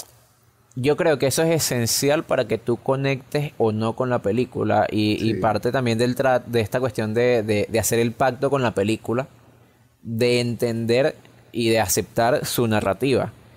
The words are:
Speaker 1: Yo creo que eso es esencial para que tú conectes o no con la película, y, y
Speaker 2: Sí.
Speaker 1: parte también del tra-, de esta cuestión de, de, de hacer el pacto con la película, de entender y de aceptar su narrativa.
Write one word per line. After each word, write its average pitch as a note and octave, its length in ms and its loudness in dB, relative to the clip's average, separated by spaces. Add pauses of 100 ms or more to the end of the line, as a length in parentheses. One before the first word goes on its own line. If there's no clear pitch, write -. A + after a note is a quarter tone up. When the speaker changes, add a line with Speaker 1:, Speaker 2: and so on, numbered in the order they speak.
(760)
Speaker 1:
Yo C3+ 200 0
creo E3 240 2
que C#3 80 2
eso D#3+ 160 0
es E3 60 2
esencial C#3 760 0
para C3 240 -2
que A2 100 -2
tú A#2 200 -2
conectes C#3 800 -2
o A2+ 120 2
no A2 240 -2
con B2+ 160 -4
la A#2+ 80 0
película, G#2+ 720 0
y, G#2+ 220 0
y A2 220 -2
Speaker 2:
Sí. F#2 60 -4
Speaker 1:
parte G#2+ 300 0
también A#2 280 0
del B2 180 0
tra-, B2+ 280 2
de A#2 160 0
esta A2 200 -2
cuestión A2+ 340 -4
de, A#2+ 300 2
de, G#2 260 0
de A2 80 0
hacer A2+ 220 0
el A#2 100 2
pacto C3 400 -2
con C3+ 120 0
la A#2+ 120 0
película, A2+ 540 -2 (720)
de A#2+ 380 0
entender A#2+ 720 0 (380)
y A#2 180 0
de A2+ 80 4
aceptar A2+ 680 0
su - 220 -2
narrativa. G#2+ 640 0 (260)